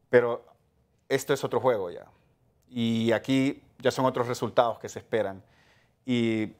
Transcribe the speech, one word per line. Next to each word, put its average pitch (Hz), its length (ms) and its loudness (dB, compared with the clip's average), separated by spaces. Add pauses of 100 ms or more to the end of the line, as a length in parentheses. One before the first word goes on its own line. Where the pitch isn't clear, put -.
(120)
pero 120 340 2 (640)
esto 135 240 0
es 135 100 -4
otro 123 160 -2
juego 110 300 0
ya. - 160 -14 (640)
Y 113 420 0
aquí 135 520 0 (160)
ya 127 120 2
son 135 140 0
otros 127 220 0
resultados 117 520 0
que - 80 -14
se 107 120 -14
esperan. 98 440 -4 (600)
Y 113 540 -2